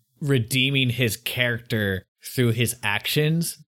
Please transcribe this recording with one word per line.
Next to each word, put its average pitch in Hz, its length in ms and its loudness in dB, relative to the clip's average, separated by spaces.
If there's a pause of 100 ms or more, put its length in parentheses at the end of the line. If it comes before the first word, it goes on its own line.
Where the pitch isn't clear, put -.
(220)
redeeming 135 680 2
his 120 260 0
character 110 840 -2 (200)
through 120 280 0
his 113 320 0
actions, 151 720 0 (160)